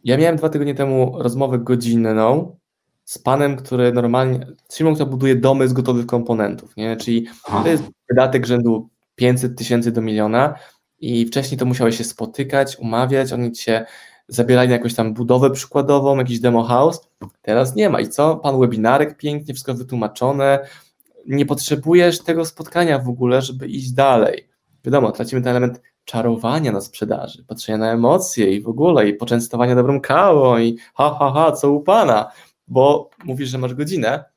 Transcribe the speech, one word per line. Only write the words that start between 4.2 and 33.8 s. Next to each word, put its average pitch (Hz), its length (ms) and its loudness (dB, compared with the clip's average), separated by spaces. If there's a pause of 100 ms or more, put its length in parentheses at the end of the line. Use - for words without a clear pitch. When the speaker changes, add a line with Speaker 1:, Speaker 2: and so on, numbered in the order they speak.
Speaker 1:
z - 80 -18
firmą, 160 180 2
która 143 160 -2
buduje 131 260 2
domy 131 320 4
z 127 40 0
gotowych 123 340 0
komponentów, 113 680 -2
nie? 110 200 -6
Czyli 117 300 -2 (220)
Speaker 2:
Aha. 104 140 -2
Speaker 1:
to 160 60 0
jest 156 140 0 (260)
wydatek 127 380 2
rzędu 117 420 0 (260)
pięćset 123 440 0
tysięcy 117 340 -2
do 113 100 -2
miliona 113 520 0 (440)
i 117 280 -2
wcześniej 131 320 -6
to 127 80 -2
musiałeś 123 320 0
się 117 60 -6
spotykać, 135 760 -4
umawiać, 127 540 -2
oni 123 200 -4
cię 113 340 -2 (420)
zabierali 127 400 4
na 123 60 4
jakąś 117 200 -2
tam 110 200 -2
budowę 123 360 2
przykładową, 139 680 0
jakiś 123 220 -4
demo 117 220 2
house. 127 380 2 (420)
Teraz 127 320 0
nie 208 160 2
ma. 113 100 0
I 110 80 -2
co? 156 280 2
Pan 139 240 2
webinarek, 120 560 2
pięknie, 147 380 -8
wszystko 127 200 -8
wytłumaczone. 131 840 -2 (680)
Nie 143 200 0
potrzebujesz 160 720 2
tego 165 260 -2
spotkania 160 540 -2
w 127 100 -4
ogóle, 123 340 0
żeby 131 260 -10
iść 131 240 -8
dalej. 127 560 2 (360)
Wiadomo, 123 280 0
tracimy 127 300 -6
ten 127 140 -2
element 123 240 -2 (240)
czarowania 117 680 -2
na 98 80 -4
sprzedaży, - 640 -8
patrzenia 110 340 -8
na 113 140 0
emocje 117 640 2
i 101 60 -4
w 110 80 -10
ogóle, 127 400 2
i 101 60 0
poczęstowania 120 600 -2
dobrą 135 260 2
kawą 143 580 4
i: 117 180 0 (180)
„Ha, 147 240 0
ha, 139 160 2
ha, 156 180 2
co 143 200 0
u 147 80 0
pana?”, 151 460 2 (420)
bo 135 420 2 (140)
mówisz, 131 240 -6
że 127 100 -8
masz 127 160 -6
godzinę 147 500 -4 (120)